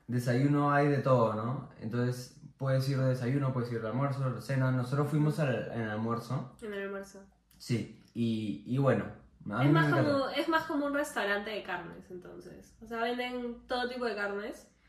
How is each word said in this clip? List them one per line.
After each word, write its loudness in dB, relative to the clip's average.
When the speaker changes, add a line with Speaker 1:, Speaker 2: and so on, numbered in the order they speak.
Speaker 1:
Desayuno 4
hay 6
de 4
todo, 4
¿no? -4
Entonces, -4
puedes 0
ir 0
de 2
desayuno, 0
puedes -2
ir -2
de -2
almuerzo, 0
de -6
cena. 2
Nosotros 0
fuimos 2
al, 0
en -4
el -2
almuerzo. -4
Speaker 2:
En -8
el -6
almuerzo. -10
Speaker 1:
Sí, -6
y, -2
y 0
bueno, 4
a 0
Speaker 2:
Es 4
Speaker 1:
mí 8
me 8
Speaker 2:
más 4
Speaker 1:
encanta. 4
Speaker 2:
como, 2
es -2
más 2
como -2
un -2
restaurante -2
de -6
carnes, -10
entonces. -16
O -16
sea, -6
venden -4
todo -2
tipo -4
de 0
carnes. -6